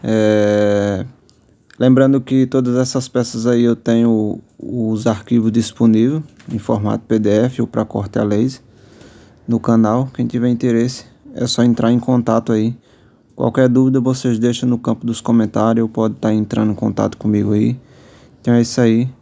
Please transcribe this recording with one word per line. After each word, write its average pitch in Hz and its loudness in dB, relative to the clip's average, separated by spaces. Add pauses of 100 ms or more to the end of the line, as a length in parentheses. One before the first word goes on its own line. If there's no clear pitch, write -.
É, 104 2 (720)
lembrando 131 4
que 131 0
todas 127 -2
essas 127 -4
peças 117 -4
aí 120 2
eu 117 2
tenho 117 0 (160)
os 110 -4
arquivos 113 0
disponíveis 117 0 (300)
em 113 -6
formato 107 -4
P 110 0
D 104 0 (160)
F 131 -4
ou - -2
pra 110 -4
corte 101 -6
a 110 0
laser 107 -2 (880)
no 117 0
canal. 113 2
Quem 120 -4
tiver 120 -2
interesse, 120 -2 (280)
é 123 -4
só - 0
entrar 117 2
em 123 2
contato 117 0
aí. 113 -2 (580)
Qualquer 127 2
dúvida, 131 2
vocês 127 -2
deixam 120 0
no 120 0
campo 117 -4
dos 117 -6
comentários, 113 0
ou 113 -2
pode 110 -2
tá 110 -2
entrando 107 0
em - -2
contato 107 -2
comigo 104 0
aí. 113 0 (640)
Então 123 0
é 120 4
isso 117 -2
aí 117 2 (120)